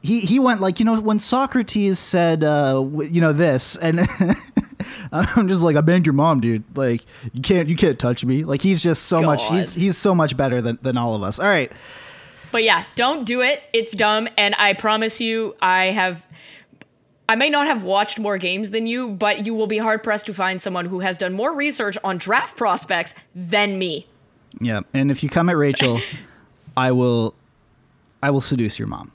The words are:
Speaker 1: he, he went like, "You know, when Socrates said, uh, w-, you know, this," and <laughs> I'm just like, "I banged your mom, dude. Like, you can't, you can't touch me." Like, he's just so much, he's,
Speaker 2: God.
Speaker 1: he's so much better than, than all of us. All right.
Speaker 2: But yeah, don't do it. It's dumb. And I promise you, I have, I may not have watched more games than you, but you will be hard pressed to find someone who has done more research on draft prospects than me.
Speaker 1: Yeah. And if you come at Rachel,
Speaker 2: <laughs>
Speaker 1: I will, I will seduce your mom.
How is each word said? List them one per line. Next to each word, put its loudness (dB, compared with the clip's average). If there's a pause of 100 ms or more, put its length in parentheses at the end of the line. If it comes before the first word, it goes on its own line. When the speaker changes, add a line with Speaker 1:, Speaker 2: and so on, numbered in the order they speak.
Speaker 1:
he, 0
he 2
went 4
like, 0
"You 4
know, 2
when 0
Socrates 0
said, 2
uh, 2
w-, -2
you 2
know, 4
this," 2
and 2 (140)
<laughs> -4
I'm 2
just 2
like, 4
"I 4
banged 4
your 2
mom, 4
dude. 0 (140)
Like, 0 (300)
you -8
can't, -2
you 2
can't 2
touch -2
me." 0
Like, -2
he's 2
just 2
so 2
much, 2
he's, -2
Speaker 2:
God. -4
Speaker 1:
he's 0
so 2
much 2
better 0
than, -4
than -2
all -2
of -4
us. -4
All 0
right. 0 (800)
Speaker 2:
But 0
yeah, 2 (100)
don't 0
do -2
it. 0 (120)
It's 0
dumb. 2
And 2
I 4
promise -2
you, -4
I 2
have, -2 (1040)
I 4
may 2
not 2
have -2
watched 0
more -2
games -4
than -2
you, -4
but -2
you -4
will -2
be -2
hard 0
pressed -2
to -10
find -2
someone -4
who -6
has -4
done -4
more -2
research -4
on -2
draft -2
prospects -2 (200)
than -2
me. -6 (520)
Speaker 1:
Yeah. -2 (120)
And 2
if -2
you -2
come 2
at 2
Rachel, 2 (360)
Speaker 2:
<laughs> -12
Speaker 1:
I 2
will, 2 (880)
I 0
will 2
seduce -2
your -6
mom. -12